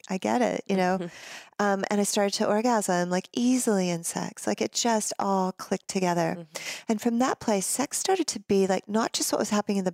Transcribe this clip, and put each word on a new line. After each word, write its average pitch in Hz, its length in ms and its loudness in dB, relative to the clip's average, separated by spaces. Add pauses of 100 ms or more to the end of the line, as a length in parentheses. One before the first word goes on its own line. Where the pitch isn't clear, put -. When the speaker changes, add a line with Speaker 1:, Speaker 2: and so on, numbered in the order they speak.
Speaker 1:
I 190 80 -2
get 220 240 2
it," 208 240 0
you 196 120 0
know? 185 200 2
Speaker 2:
Mm-hmm. - 680 -8
Speaker 1:
Um, 196 280 2
and 208 100 2
I 202 40 2
started 202 340 0
to 214 80 2
orgasm, 208 640 2
like, 185 220 -2
easily 240 580 2
in 170 120 -4
sex. - 440 -6
Like, 208 140 -2
it 220 100 -2
just 226 480 0
all 190 320 0
clicked - 380 -6
together. 175 500 0
Speaker 2:
Mm-hmm. - 500 -12
Speaker 1:
And 220 120 0
from 233 180 0
that 262 200 0
place, 196 280 0
sex - 320 -4
started 381 280 0
to - 120 -6
be, 196 260 2
like, 185 240 0
not 220 240 0
just - 180 -2
what - 80 0
was 220 120 0
happening 208 260 0
in 190 80 0
the 185 80 0